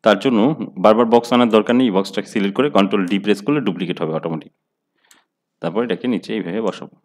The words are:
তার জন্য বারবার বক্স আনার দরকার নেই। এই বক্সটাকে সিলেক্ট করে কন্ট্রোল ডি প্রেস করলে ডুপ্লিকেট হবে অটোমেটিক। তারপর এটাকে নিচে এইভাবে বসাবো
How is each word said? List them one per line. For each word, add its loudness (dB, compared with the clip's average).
তার 6
জন্য 2
বারবার 6
বক্স 4
আনার 4
দরকার 2
নেই। 2
এই -2
বক্সটাকে -4
সিলেক্ট -2
করে 0
কন্ট্রোল 2
ডি 0
প্রেস 0
করলে 0
ডুপ্লিকেট -6
হবে -4
অটোমেটিক। -8
তারপর -4
এটাকে -10
নিচে -8
এইভাবে -6
বসাবো -12